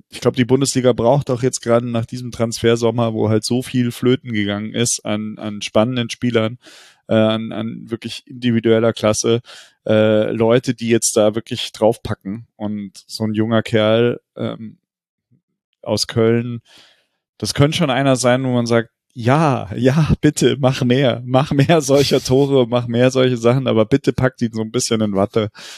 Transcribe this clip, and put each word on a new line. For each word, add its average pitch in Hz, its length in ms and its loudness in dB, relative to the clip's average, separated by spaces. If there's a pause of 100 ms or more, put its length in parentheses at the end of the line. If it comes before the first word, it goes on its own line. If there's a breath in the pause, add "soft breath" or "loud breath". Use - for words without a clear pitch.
ich - 120 -18
glaub, - 160 0
die 131 80 2
Bundesliga 127 480 2
braucht 117 380 0
auch 120 120 -4
jetzt 127 200 -2
gerade 120 280 0
nach 113 160 -4
diesem 123 240 -12
Transfersommer, 117 840 0
wo 110 160 0
halt 107 160 0
so 123 160 -2
viel 123 300 -2
flöten 127 420 -2
gegangen 104 400 -4
ist 117 320 -4
an, 107 340 -6
an 104 240 -12
spannenden 117 460 -2
Spielern, 117 500 -2 (500 loud breath)
äh, - 80 0
an, 110 340 0
an 113 400 -10
wirklich 117 360 -10
individueller 117 640 0
Klasse, 113 480 0 (440 loud breath)
äh, 107 460 2
Leute, 117 440 2
die 113 140 -8
jetzt 113 280 0
da 107 180 4
wirklich - 380 -8
draufpacken. 110 840 -2
Und 104 380 -8 (160)
so - 160 -8
ein 110 100 -2
junger 110 280 0
Kerl, 113 580 2 (160)
ähm, 113 420 -10 (1040)
aus 107 240 -2
Köln, 117 540 0 (800 soft breath)
das 107 140 -4
könnte 147 240 2
schon 160 140 0
einer 131 260 2
sein, 127 280 2
wo 127 100 -2
man 120 100 0
sagt, 117 240 0 (240)
„Ja, 123 640 0
ja, 131 460 2
bitte, 127 360 2
mach 135 260 0
mehr, 123 400 2
mach 127 280 0
mehr 156 300 4
solcher 139 420 2
Tore, 135 420 2
mach 120 200 -2
mehr 120 240 2
solche 127 260 2
Sachen, 120 300 2
aber 110 180 2
bitte - 300 0
packt - 260 -2
ihn 117 120 -2
so 110 100 -6
ein 110 80 -8
bisschen 113 320 -2
in 104 120 -2
Watte 104 360 0 (280 loud breath)